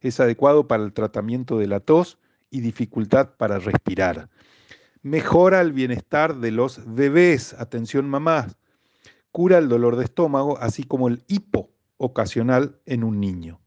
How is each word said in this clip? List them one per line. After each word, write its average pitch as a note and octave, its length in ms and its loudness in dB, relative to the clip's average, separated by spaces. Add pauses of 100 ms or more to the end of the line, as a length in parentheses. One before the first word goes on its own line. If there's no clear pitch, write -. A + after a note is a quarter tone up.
Es C3 200 -2
adecuado C#3 460 4
para A2 160 0
el G2+ 100 -8
tratamiento A2+ 640 -4
de G#2 100 0
la G2+ 140 -4
tos E3+ 380 2 (300)
y C3+ 120 -8
dificultad A#2 720 -2
para G2+ 240 -4
respirar. F#2 680 -4 (720)
Mejora F3 580 2
el E3 140 0
bienestar C3+ 640 -2
de A#2 140 -4
los A#2+ 300 -2 (140)
bebés. C#3+ 580 2
Atención, B2 560 -6
mamás. C#3 480 -2 (760)
Cura F3+ 260 4
el D#3 100 4
dolor A#2+ 300 2
de B2 80 -2
estómago, C#3+ 540 -2
así A#2+ 240 -6
como B2+ 260 -2
el A#2+ 180 -6
hipo - 420 -4 (280)
ocasional B2+ 880 -2
en A#2+ 180 -4
un G#2+ 160 -2
niño. F2 480 -6